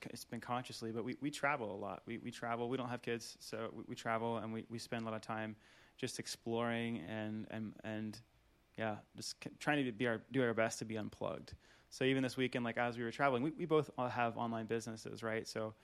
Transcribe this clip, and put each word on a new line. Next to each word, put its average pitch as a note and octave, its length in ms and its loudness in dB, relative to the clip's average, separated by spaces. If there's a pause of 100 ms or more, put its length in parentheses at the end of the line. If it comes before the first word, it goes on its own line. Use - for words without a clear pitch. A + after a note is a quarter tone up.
it's - 160 -10
been A#2 160 -6
consciously, A#2+ 500 -2
but A2 140 0
we, B2 160 -2
we C#3+ 100 0
travel A#2+ 420 2
a G2 40 -4
lot. G2 280 -4
We, A2+ 120 -4
we - 140 -6
travel, A#2+ 360 0
we B2+ 80 0
don't B2 140 0
have B2 120 -4
kids, - 380 -4
so A2+ 340 -4
we, A2+ 140 -8
we B2 80 -6
travel A2+ 420 2
and A2 140 -4
we, A2 180 -4
we A#2 100 -6
spend A2+ 240 -4
a - 20 -4
lot A2 100 -2
of A2 60 -4
time A2 340 -2 (420)
just - 220 -4
exploring A#2 880 0
and, G#2+ 440 -2
and, A2 220 -4 (100)
and G#2+ 360 -4 (580)
yeah, A2 180 2 (200)
just - 280 -8
c-, D3 60 -6 (100)
trying D3 260 4
to B2+ 60 0
be B2 160 2
our, A2 140 2 (100)
do C3+ 120 4
our A#2 100 4
best A2+ 260 4
to A#2 60 -4
be A2 120 -2
unplugged. G#2 560 -4 (360)
So - 160 -2
even C3+ 180 6
this B2 120 0
weekend, B2+ 300 2
like, A#2 120 0
as A#2+ 200 2
we B2 60 -2
were A2+ 80 0
traveling, C3 320 4
we, D#3 80 2
we F3 140 -4
both D#3 320 6
all B2 120 2
have A#2 280 2
online A2+ 280 0
businesses, A2 580 -2
right? A2+ 240 0
So A2 260 -2 (100)